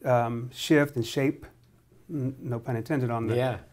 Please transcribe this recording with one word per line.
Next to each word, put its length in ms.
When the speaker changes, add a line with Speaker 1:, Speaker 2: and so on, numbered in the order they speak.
Speaker 1:
um, 500
shift 420
and 100
shape, 400
n-, 300
no 200
pun 160
intended 340
on 180
the 80
Speaker 2:
Yeah. 220